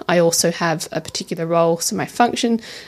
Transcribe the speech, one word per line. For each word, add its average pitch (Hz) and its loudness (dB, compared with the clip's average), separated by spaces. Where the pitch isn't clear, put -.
I 175 4
also 170 4
have 170 -2
a 220 -4
particular 175 -8
role, 165 2
so - -4
my 185 -2
function 233 2